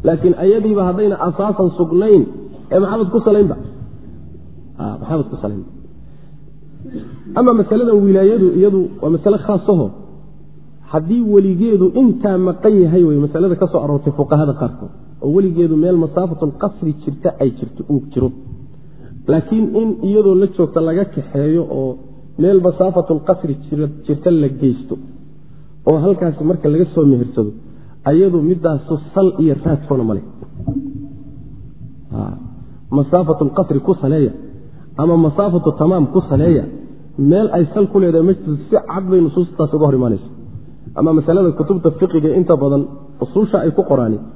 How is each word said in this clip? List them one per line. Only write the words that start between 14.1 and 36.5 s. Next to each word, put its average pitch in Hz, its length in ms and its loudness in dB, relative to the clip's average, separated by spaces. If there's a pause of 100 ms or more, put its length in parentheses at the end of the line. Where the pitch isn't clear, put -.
fuqahada 147 400 2
qaarkood, 117 380 -6 (300)
oo 135 140 -2
weligeedu 170 400 2
meel 170 220 2
masaafatul 160 600 -2
qasri 196 360 -4
jirta 143 360 -4 (100)
ay 139 120 2
jirto, 123 380 -12
uu 143 200 0
jiro. 127 200 -2 (1000)
Laakiin 208 380 0 (100)
in 226 140 2 (140)
iyadoo 196 320 4
la 196 120 4
joogta 170 340 0
laga 165 240 0
kaxeeyo 147 640 -2
oo 135 220 -4 (460)
meel 190 240 4
masaafatul 175 640 2
qasri 175 280 0 (100)
jira, 151 220 -4 (180)
jirta 147 280 -2
la 156 160 2
geysto, 131 480 -2 (920)
oo 156 120 4
halkaasi 165 460 0
marka 165 260 0
laga 160 160 2
soo 165 200 0
mehersado, 120 460 2 (540)
ayadu 175 360 4
midaasu 160 540 -2 (180)
sal 190 160 4 (100)
iyo 156 140 2 (100)
raad 147 240 0
toona 131 160 0
ma 110 100 -2
leh. 98 120 -6 (1900)
Ah, 101 220 -6 (580)
masaafatul 147 640 2
qasri 160 260 0
ku 190 220 0
saleeya 143 300 2 (640)
ama 170 200 2
masaafatu 165 600 2
tamaam 165 300 2
ku 190 120 0 (100)
saleeya, 147 340 2 (540)